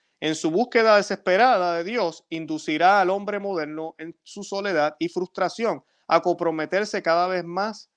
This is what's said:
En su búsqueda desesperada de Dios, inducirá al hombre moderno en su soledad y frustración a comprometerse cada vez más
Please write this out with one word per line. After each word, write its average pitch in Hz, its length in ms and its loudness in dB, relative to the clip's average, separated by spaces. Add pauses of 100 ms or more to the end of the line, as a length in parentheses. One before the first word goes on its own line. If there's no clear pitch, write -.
(200)
En 156 140 -2
su 156 160 -2
búsqueda 220 460 4
desesperada 190 840 2
de 170 60 -4
Dios, 202 440 -4
inducirá 160 720 2
al 185 80 2
hombre 202 300 -4
moderno 160 580 -8
en 160 180 -16 (100)
su 202 200 -14
soledad 185 540 0
y 160 100 -4
frustración 185 720 -4 (240)
a 165 140 4
comprometerse 170 840 -2
cada 180 260 2
vez 180 160 -2
más 190 520 -8